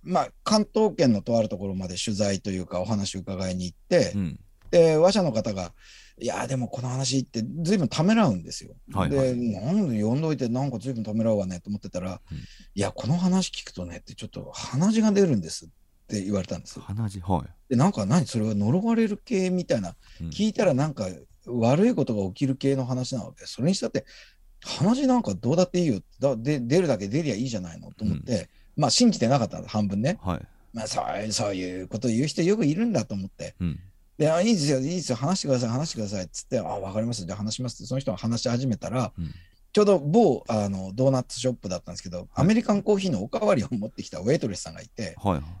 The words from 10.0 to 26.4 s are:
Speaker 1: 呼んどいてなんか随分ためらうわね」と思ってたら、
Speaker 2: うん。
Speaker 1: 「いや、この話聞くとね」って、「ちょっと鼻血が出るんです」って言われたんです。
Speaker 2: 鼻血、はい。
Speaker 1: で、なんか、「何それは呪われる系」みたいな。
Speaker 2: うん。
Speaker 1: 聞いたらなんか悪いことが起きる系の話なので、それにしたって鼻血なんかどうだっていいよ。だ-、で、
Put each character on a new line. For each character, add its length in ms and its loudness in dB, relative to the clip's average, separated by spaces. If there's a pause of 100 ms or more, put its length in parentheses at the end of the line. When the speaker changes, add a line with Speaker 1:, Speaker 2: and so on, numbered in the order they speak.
Speaker 1:
呼 140 2
ん 40 0
ど 120 0
い 40 -2
て 120 -2
な 140 0
ん 80 -2
か 80 -6
随 140 -6
分 120 -4
た 100 -6
め 100 2
ら 80 4
う 40 4
わ 100 0
ね」 160 -6
と 80 -12
思 80 -4
っ 20 -8
て 80 -14
た 120 -6
ら、 200 -8 (100)
Speaker 2:
う 40 -10
ん。 40 -10 (360)
Speaker 1:
「い 60 -4
や、 120 0
こ 140 -8
の 100 2
話 340 2
聞 160 -12
く 60 -18
と 140 -8
ね」 120 -12
っ 20 -12
て、 160 -18
「ち 80 -12
ょ 20 -12
っ 40 -14
と 240 -12
鼻 380 0
血 100 4
が 100 6
出 100 6
る 140 4
ん 40 2
で 80 -8
す」 180 -12
っ 20 -20 (400)
て 140 -4
言 120 -2
わ 80 0
れ 40 -8
た 100 -6
ん 40 -10
で 60 -20
す。 140 -16
Speaker 2:
鼻 280 -6
血、 120 -10
は 240 0
い。 40 -14 (220)
Speaker 1:
で、 60 2
な 120 4
ん 40 2
か、 140 -2
「何 200 2
そ 120 -4
れ 80 0
は 80 -2
呪 280 2
わ 120 2
れ 140 2
る 160 -2
系」 260 0
み 140 0
た 120 0
い 40 -2
な。 160 -10 (240)
Speaker 2:
う 40 -8
ん。 40 -6
Speaker 1:
聞 200 0
い 40 -2
た 120 0
ら 100 4
な 120 2
ん 80 -4
か 120 -4 (400)
悪 400 4
い 80 4
こ 100 2
と 100 -2
が 140 0
起 60 -6
き 120 0
る 100 0
系 200 0
の 100 -2
話 280 -4
な 100 -6
の 80 -14
で、 140 -20
そ 160 -8
れ 60 4
に 60 4
し 60 -4
た 80 -4
っ 20 -4
て 140 -4 (600)
鼻 320 2
血 100 0
な 80 6
ん 80 4
か 120 -2
ど 180 0
う 40 4
だ 80 6
っ 60 -2
て 100 2
い 40 4
い 20 4
よ。 140 2 (180)
だ-、 180 2
で、 240 0